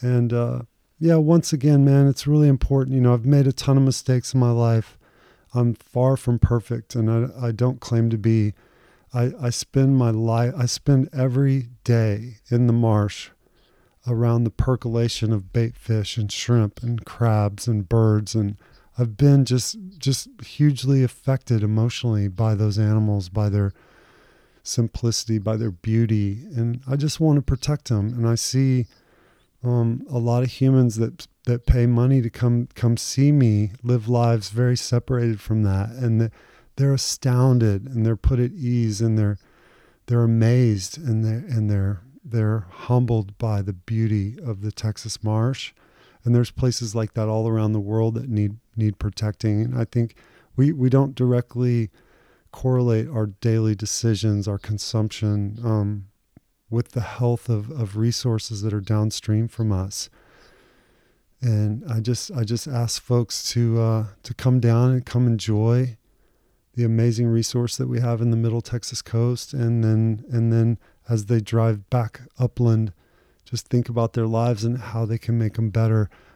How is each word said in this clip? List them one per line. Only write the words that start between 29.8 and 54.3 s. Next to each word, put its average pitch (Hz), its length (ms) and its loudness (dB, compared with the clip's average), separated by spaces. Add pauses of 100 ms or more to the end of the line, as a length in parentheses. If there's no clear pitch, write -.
a 127 80 -4
lot 120 240 0
of 127 80 -2
humans 131 460 4
that, 113 300 -4 (200)
that 120 200 -2
pay 120 200 4
money 123 340 2
to 113 80 -2
come, 120 460 -2
come 117 220 0
see 143 360 0
me 107 400 2 (100)
live 120 240 -2
lives 117 440 0
very 123 260 0
separated 120 640 -2
from 110 220 0
that, 98 280 0
and 117 300 0
th-, 113 120 0 (440)
they're 139 180 2
astounded, 123 920 2
and 117 200 -2
they're 113 80 2
put 123 240 0
at 123 140 0
ease, 120 480 -2
and 113 180 2
they're, 104 180 0 (680)
they're 120 160 2
amazed, 113 720 2
and 113 280 -2
they're, 113 240 -4
and 110 200 -2
they're, 98 340 -2 (220)
they're 110 460 -2
humbled 117 680 0
by 107 260 -2
the 98 100 -6
beauty 107 680 -2
of 117 200 -8
the 107 100 -6
Texas - 540 -8
marsh. 110 480 -2 (520)
And 120 100 2
there's 120 180 2
places 120 420 -2
like 110 200 -4
that 110 120 -2
all 110 220 -2
around 110 240 0
the 107 80 -2
world 110 340 0
that 120 140 -8
need, 104 300 -2 (180)
need 107 240 -2
protecting. 107 600 -2
And 123 160 -4
I 117 80 -2
think 117 280 -4 (400)
we, 143 180 2
we 131 160 0
don't 135 280 2
directly 123 720 0 (640)
correlate 123 560 0
our 110 180 -2
daily 110 480 0
decisions, 104 720 -2